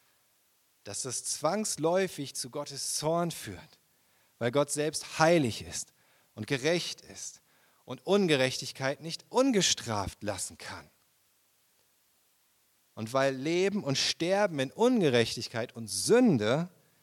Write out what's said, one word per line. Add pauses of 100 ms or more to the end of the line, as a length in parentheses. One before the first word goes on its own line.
(840)
Dass
das
zwangsläufig
zu
Gottes
Zorn
führt, (580)
weil
Gott
selbst
heilig
ist (400)
und
gerecht
ist (420)
und
Ungerechtigkeit
nicht
ungestraft
lassen
kann. (2000)
Und
weil
Leben
und
Sterben
in
Ungerechtigkeit
und
Sünde (340)